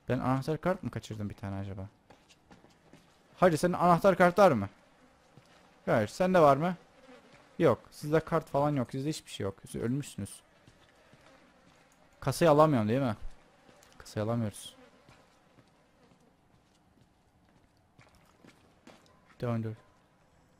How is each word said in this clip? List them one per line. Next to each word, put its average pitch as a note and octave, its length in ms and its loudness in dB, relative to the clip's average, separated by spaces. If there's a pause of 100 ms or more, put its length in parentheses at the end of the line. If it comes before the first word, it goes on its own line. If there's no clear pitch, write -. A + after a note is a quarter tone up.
Ben B2+ 100 -2
anahtar C3+ 420 -4
kart F3+ 220 -4
mı A#2+ 80 -8
kaçırdım G#2+ 380 -10
bir G2 60 -12
tane G2 200 -10
acaba? G2 340 -10 (1500)
Hacı, F3 200 4
senin F3 160 0
anahtar F3 440 4
kart F3+ 220 4
var F#3+ 120 8
mı? G2+ 180 -2 (1160)
Hayır, A#2 220 2
sende F#3 320 2
var C#3 180 6
mı? E3+ 180 -2 (840)
Yok. B2+ 200 4 (120)
Sizde D3+ 280 -2
kart D#3 300 -4
falan D3 260 -2
yok. B2 160 -2
Sizde C#3 180 -6
hiçbir - 220 -10
şey - 120 -10
yok. G2 120 -6 (140)
Siz - 120 -10
ölmüşsünüz. A#2+ 600 -8 (1800)
Kasayı D#3 320 2
alamıyorum C#3+ 380 4
değil B2+ 120 0
mi? A#2 140 -2 (840)
Kasayı - 280 -8
alamıyoruz. A2+ 500 -6 (4000)
Devam A#2+ 180 -4
ediyoruz. A2 200 -10 (800)